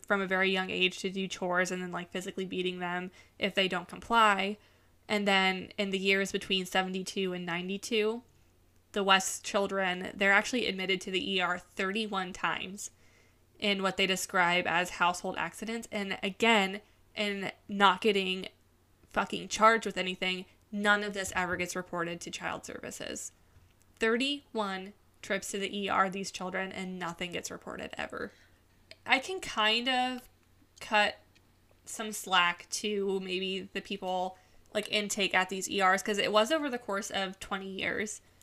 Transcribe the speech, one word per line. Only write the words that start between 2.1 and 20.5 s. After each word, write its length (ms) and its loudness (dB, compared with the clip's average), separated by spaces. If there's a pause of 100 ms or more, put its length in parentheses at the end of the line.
physically 340 -6
beating 340 -4
them 300 -4 (300)
if 160 -2
they 140 2
don't 180 -4
comply. 680 4 (500)
And 180 0
then 520 2
in 140 0
the 60 0
years 360 4
between 320 0
seventy-two 640 -2
and 140 -6
ninety-two, 760 -2 (680)
the 120 0
West 420 4
children, 680 0
they're 200 4
actually 340 4
admitted 340 0
to 100 -8
the 240 0
E 40 2
R 180 0
thirty-one 760 -4
times 580 -6 (640)
in 240 0
what 140 2
they 100 4
describe 600 2
as 240 2
household 460 0
accidents. 540 -6
And 300 -4
again, 600 4 (340)
in 360 -4 (160)
not 340 4
getting 460 2 (640)
fucking 340 -2
charged 380 6
with 120 -4
anything, 480 -4 (260)